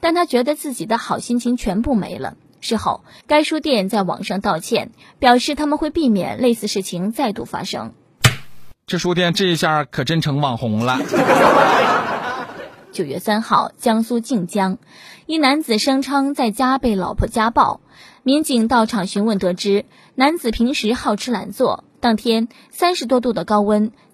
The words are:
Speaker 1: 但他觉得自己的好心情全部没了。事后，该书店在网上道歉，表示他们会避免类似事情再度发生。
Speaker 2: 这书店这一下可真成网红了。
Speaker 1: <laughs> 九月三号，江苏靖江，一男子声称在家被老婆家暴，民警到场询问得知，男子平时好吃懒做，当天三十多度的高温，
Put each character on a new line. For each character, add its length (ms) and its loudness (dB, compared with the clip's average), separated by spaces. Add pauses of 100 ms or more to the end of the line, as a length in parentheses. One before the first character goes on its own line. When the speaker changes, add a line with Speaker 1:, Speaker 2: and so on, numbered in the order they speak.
Speaker 1:
但 140 2
他 100 4
觉 200 2
得 100 0
自 180 -8
己 140 -8
的 100 0
好 220 -4
心 220 -2
情 160 0
全 260 -2
部 140 2
没 220 -2
了。 180 -8 (240)
事 160 -2
后， 260 -2 (240)
该 160 6
书 160 0
店 300 0
在 160 0
网 180 -4
上 180 -4
道 200 0
歉， 320 -2 (260)
表 200 8
示 180 -2
他 100 -2
们 100 0
会 140 -2
避 180 2
免 300 0
类 160 4
似 140 -6
事 140 -2
情 280 -4
再 220 -2
度 120 -6
发 200 -8
生。 300 -8 (920)
Speaker 2:
这 100 -6
书 160 -4
店 220 -2
这 120 -2
一 100 -2
下 280 -2
可 200 -6
真 160 -2
成 200 -2
网 160 -2
红 300 -2
了。 160 0
Speaker 1:
<laughs> 80 -6 (1800)
九 120 -4
月 140 -6
三 240 0
号， 340 0
江 260 2
苏 180 -2
靖 260 -2
江， 320 -2 (480)
一 100 -2
男 260 2
子 160 0
声 220 2
称 320 0
在 180 0
家 280 0
被 180 0
老 160 -2
婆 160 0
家 220 2
暴， 320 2 (400)
民 200 2
警 260 2
到 180 4
场 200 -2
询 200 0
问 120 0
得 140 0
知， 320 0 (300)
男 240 2
子 120 -2
平 220 0
时 220 0
好 200 -2
吃 160 -6
懒 220 -4
做， 320 0 (160)
当 160 2
天 320 0 (220)
三 260 0
十 80 -6
多 160 2
度 140 0
的 100 -4
高 160 2
温， 320 2 (220)